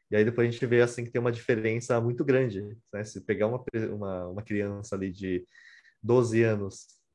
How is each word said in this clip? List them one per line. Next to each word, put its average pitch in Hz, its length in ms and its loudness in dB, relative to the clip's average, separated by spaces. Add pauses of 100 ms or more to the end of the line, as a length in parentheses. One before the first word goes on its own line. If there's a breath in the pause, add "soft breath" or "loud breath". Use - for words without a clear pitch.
(100)
E 104 60 0
aí 107 80 6
depois 117 220 2
a 117 40 0
gente 117 160 -4
vê, 120 160 6
assim, 120 220 0
que 117 60 -10
tem 123 100 -2
uma 120 120 0
diferença 117 680 0
muito 120 260 0
grande, 110 520 0 (160)
né? 104 120 -8
Se 101 180 -12
pegar 104 240 0
uma, 123 180 -4 (260)
uma, 95 380 -6
uma 98 140 -8
criança 101 540 -4
ali 95 140 -4
de 92 360 -4 (560 loud breath)
doze 117 400 4
anos, 104 580 -2 (140)